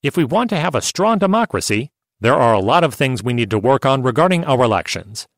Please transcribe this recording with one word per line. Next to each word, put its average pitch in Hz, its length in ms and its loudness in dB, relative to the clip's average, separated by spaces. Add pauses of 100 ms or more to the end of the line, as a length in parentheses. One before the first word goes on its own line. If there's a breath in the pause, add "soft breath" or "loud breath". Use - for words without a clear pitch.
"If 143 160 -2
we 170 60 2
want 208 260 0
to 180 100 -2
have 156 160 -2
a - 60 0
strong 208 380 0
democracy, 180 720 -2 (280)
there 120 160 4
are 120 180 4
a 101 60 2
lot 135 240 2
of 147 120 -2
things 131 260 -2
we 120 120 -4
need 117 180 -2
to 107 80 0
work 127 260 0
on 135 160 2
regarding 160 440 0
our 127 180 2
elections" 101 640 -4 (100)